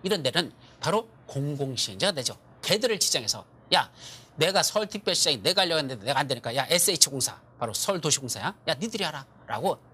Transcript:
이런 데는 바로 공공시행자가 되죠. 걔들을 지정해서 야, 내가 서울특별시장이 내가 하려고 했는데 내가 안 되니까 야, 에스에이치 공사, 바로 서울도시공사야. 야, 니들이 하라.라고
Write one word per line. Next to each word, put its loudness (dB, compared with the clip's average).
이런 0
데는 0
바로 0
공공시행자가 -2
되죠. -6
걔들을 2
지정해서 0
야, 4
내가 4
서울특별시장이 0
내가 2
하려고 2
했는데 -6
내가 0
안 0
되니까 -4
야, 0
에스에이치 4
공사, -4
바로 -4
서울도시공사야. -2
야, 0
니들이 -4
하라.라고 -6